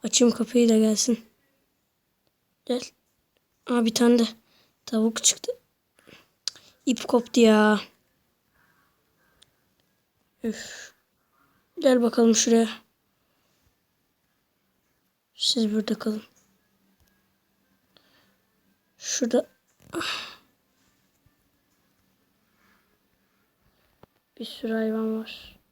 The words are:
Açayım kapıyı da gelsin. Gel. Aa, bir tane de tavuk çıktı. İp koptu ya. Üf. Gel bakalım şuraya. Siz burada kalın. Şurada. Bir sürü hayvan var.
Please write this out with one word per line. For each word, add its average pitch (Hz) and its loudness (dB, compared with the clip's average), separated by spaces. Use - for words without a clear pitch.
Açayım 240 2
kapıyı 233 2
da 220 4
gelsin. 220 0
Gel. 247 -6
Aa, 240 0
bir 226 0
tane 240 4
de 226 0
tavuk 226 -2
çıktı. - -2
İp 254 -4
koptu 233 2
ya. 214 6
Üf. - -12
Gel 254 2
bakalım 233 2
şuraya. 226 2
Siz 220 -2
burada 214 -4
kalın. 214 -6
Şurada. - -4
Bir 226 -12
sürü - -8
hayvan 220 -4
var. - -18